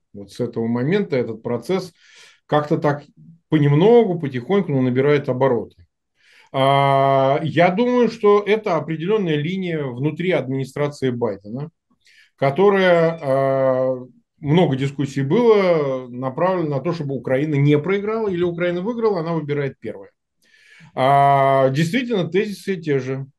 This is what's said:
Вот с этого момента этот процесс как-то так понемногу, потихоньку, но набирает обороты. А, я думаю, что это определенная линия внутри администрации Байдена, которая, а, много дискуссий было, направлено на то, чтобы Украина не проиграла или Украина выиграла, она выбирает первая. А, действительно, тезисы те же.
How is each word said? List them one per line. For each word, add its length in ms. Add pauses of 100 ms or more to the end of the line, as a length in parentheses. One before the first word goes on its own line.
(140)
Вот 180
с 80
этого 260
момента 500
этот 260
процесс 500 (520)
как-то 340
так 260 (460)
понемногу, 680
потихоньку, 540
но 80
набирает 480
обороты. 580 (640)
А, 920
я 260
думаю, 400
что 320
это 360
определенная 600
линия 480
внутри 460
администрации 800
Байдена, 580 (680)
которая, 840
а, 800 (400)
много 380
дискуссий 440
было, 880
направлено 680
на 40
то, 140
чтобы 220
Украина 380
не 240
проиграла 500
или 140
Украина 380
выиграла, 400
она 140
выбирает 440
первая. 320 (840)
А, 720
действительно, 580
тезисы 500
те 220
же. 280 (120)